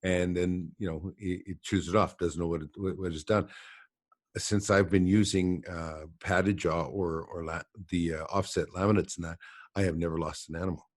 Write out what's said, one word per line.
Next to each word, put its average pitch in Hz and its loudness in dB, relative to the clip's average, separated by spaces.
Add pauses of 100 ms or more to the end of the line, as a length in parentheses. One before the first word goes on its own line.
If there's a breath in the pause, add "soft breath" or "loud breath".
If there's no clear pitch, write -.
and 90 2
then, 90 -2
you 104 -6
know, 82 -6
it, 92 -4
it 92 -10
chews 87 0
it 85 -2
off, 95 4
doesn't 82 -2
know 85 0
what 82 -2
it, 76 -12
what, 95 -4
what 92 -4
it's 80 -8
done. 101 2 (880 loud breath)
Since - 0
I've 98 6
been 90 6
using, 95 4
uh, 80 -8 (140)
padded 95 2
jaw 82 0
or, 82 -4
or 85 -10
la-, 82 -6 (260)
the, 85 0
uh, 78 -6
offset 87 -2
laminates 98 2
and 85 -6
that, 82 -8 (380 loud breath)
I 98 0
have 87 2
never 82 -2
lost 78 -6
an 78 -8
animal. 85 -4